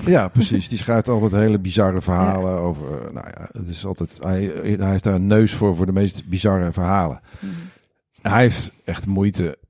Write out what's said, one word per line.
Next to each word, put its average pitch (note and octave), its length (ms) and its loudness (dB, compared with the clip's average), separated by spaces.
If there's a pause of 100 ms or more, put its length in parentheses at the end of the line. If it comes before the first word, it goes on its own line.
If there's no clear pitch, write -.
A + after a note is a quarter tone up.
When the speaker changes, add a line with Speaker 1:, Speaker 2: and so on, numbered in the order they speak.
Speaker 1:
schri-, F3 100 0
ja, A2+ 180 4
precies. G#2 400 0
Die A2+ 100 -6
schrijft A#2 300 0
altijd A2 240 2
hele G#2 260 4
bizarre F#2 440 0
verhalen F#2 500 0
Speaker 2:
Ja. F2+ 60 -2
Speaker 1:
over, D#2+ 280 -4 (200)
eh, - 60 -14
nou - 140 -12
ja, - 260 -16
het F#2 160 -10
is F2 180 -10
altijd, F2+ 360 -8
hij, F#2 220 0 (340)
hij G2 120 0
heeft F#2+ 140 0
daar G2+ 100 2
een F#2 120 0
neus G#2+ 260 6
voor, G2+ 240 0
voor F#2 100 0
de F#2+ 60 0
meest G2 360 -2
bizarre F2+ 440 0
verhalen. F2+ 480 0 (200)
Speaker 2:
Mhm. G2 120 -10 (680)
Speaker 1:
Hij G#2 200 2
heeft - 300 2 (120)
echt - 220 -8
moeite G2 520 0 (120)